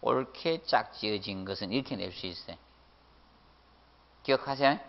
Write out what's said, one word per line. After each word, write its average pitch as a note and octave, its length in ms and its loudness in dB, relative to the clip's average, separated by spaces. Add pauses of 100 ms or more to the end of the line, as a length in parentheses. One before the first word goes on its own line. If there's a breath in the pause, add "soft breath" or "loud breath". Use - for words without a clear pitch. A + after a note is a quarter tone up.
옳게 C3 640 0
짝지어진 G#2 800 0
것은 F#2+ 280 -4
이렇게 C3+ 240 -2
낼 F#2 140 -6
수 - 160 -10
있어요. F2 300 -10 (1700)
기억하세요? C#3 560 4 (100)